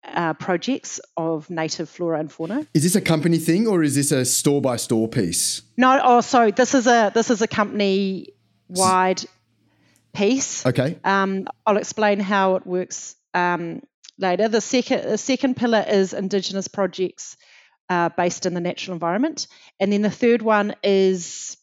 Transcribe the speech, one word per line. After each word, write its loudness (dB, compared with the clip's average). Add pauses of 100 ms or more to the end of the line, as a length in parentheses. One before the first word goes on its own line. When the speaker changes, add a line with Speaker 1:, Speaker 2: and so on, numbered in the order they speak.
Speaker 1:
uh, -4
projects -6 (160)
of -4
native -6
flora -4
and -8
fauna. -6
Speaker 2:
Is 4
this 0
a 2
company 0
thing 0
or 2
is 0
this 0
a 2
store-by-store 0
piece? -2 (140)
Speaker 1:
No, 4
oh, 6
so 4
this 2
is 4
a, 4
this 2
is 2
a -2
company-wide 0 (920)
piece. 0
Speaker 2:
Okay. 0
Speaker 1:
Um, 0 (200)
I'll 4
explain 0
how 2
it -6
works, -8 (180)
um, -2 (360)
later. 0
The 0
second, 0
the -2
second 0
pillar 2
is 2
Indigenous -4
projects, -6 (520)
uh, 0
based -2
in -4
the -4
natural -8
environment. -2 (340)
And 0
then 2
the 2
third 2
one 0
is 0